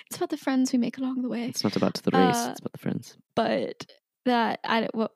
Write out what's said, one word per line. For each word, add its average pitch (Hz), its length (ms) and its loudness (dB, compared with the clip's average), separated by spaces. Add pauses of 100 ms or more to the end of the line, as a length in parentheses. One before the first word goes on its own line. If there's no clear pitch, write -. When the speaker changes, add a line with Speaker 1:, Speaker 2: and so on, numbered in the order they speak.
(160)
Speaker 1:
about 349 140 -4
the 302 80 -4
friends 262 340 2
we 254 80 4
make 233 180 0
along 262 240 -2
the 254 80 -4
way. 226 180 -4
Speaker 2:
It's - 160 -4
not 208 120 0
about - 200 2
the - 160 -2
race, - 260 6
Speaker 1:
Uh, 233 140 0
Speaker 2:
it's - 100 -14
about - 100 -10
the - 60 -16
friends. - 400 -6 (180)
Speaker 1:
but - 500 0 (400)
that, 233 380 2
I, 226 300 0
well, 220 220 -2